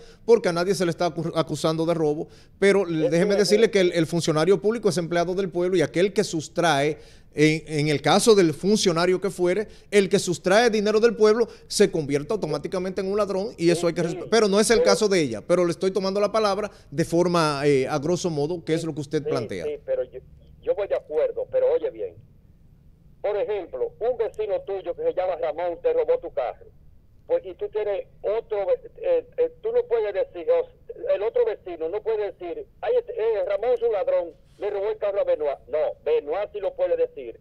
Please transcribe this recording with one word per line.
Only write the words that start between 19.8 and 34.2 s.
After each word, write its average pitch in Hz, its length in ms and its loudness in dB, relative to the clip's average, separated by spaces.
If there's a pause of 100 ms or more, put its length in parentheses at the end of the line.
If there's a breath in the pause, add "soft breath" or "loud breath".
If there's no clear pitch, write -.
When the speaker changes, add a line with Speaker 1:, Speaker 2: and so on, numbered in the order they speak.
Speaker 2:
pero 127 200 -2
yo, 127 140 -16 (440)
yo 160 100 -2
voy 190 140 -4
de 180 80 -2
acuerdo, 139 560 -2
pero 127 200 2
oye 156 200 0
bien. 98 240 -10 (1080)
Por 202 160 -4
ejemplo, 170 640 -4
un 240 180 -2
vecino 214 440 -4
tuyo 190 340 -8
que 156 80 -8
se 165 100 0
llama 180 220 -2
Ramón 165 480 -4
te 160 100 2
robó 165 240 2
tu 170 160 -8
carro. 120 320 -6 (640)
Pues, 170 180 -2
y 180 100 -12
tú 202 140 -8
tienes 208 380 -4 (140)
otro 208 440 -4
ve-, 180 300 -2
eh, - 320 -2 (100)
eh, 494 240 0
tú 440 120 -4
no 480 100 2
puedes 453 300 -2
decir, - 360 -6
o - 160 2
s-, - 480 -6
el 415 80 -2
otro 480 240 0
vecino 185 440 -6
no 202 120 -6
puede 208 300 -4
decir, 160 340 -12 (140)
"Ay, - 180 -2
este, 466 140 -4
eh, 202 340 -2
Ramón 508 280 -2
es 440 80 -2
un 466 100 0
ladrón, 185 400 0 (260)